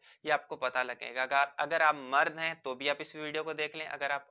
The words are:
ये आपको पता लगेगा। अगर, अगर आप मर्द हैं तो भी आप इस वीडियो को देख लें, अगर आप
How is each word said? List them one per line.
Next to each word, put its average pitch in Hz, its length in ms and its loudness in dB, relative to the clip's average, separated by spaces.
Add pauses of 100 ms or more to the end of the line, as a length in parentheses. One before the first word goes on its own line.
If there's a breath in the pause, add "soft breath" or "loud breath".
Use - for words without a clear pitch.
(260 soft breath)
ये 151 60 2
आपको 151 260 0
पता 127 260 0
लगेगा। 120 400 -4
अगर, 139 240 4 (120)
अगर 156 220 2
आप 151 140 6 (160)
मर्द 151 280 4
हैं 160 220 -2
तो 131 140 -4
भी 135 120 -2
आप 143 140 2
इस 151 140 -12
वीडियो 151 280 -4
को 160 100 -6
देख 151 220 -4
लें, 156 120 -8
अगर 143 240 -4
आप 143 200 -4